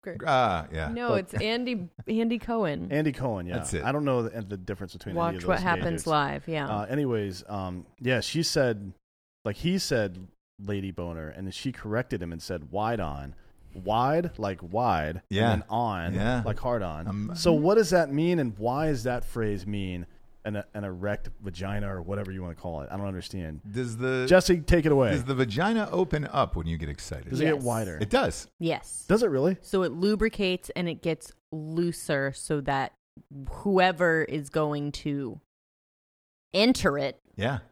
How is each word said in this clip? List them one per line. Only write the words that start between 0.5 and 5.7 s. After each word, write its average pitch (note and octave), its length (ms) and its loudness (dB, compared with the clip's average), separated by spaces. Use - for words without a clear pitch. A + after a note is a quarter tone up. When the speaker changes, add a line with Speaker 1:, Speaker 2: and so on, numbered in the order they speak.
Speaker 2:
yeah. D#2+ 180 -2
Speaker 1:
No, - 200 -2
Speaker 3:
But G#2+ 100 4
Speaker 1:
it's - 160 -6
Andy, A3+ 540 -2
Andy A3+ 320 2
Cohen. F#3 520 -2
Speaker 3:
Andy D#3 200 2
Cohen, A2 360 -2
yeah. F2 100 -4
Speaker 2:
That's D#2 160 -4
it. D#2 100 0
Speaker 3:
I B2 80 0
don't D3 140 0
know B2+ 180 2
the, A2+ 180 -4
the G2+ 160 -8
difference F#2 360 -8
between - 200 -8
any E3+ 40 -2
Speaker 1:
Watch E3+ 260 0
Speaker 3:
of F3 40 -2
Speaker 1:
What F#3 100 4
Speaker 3:
those F3+ 60 -2
Speaker 1:
Happens F3 280 2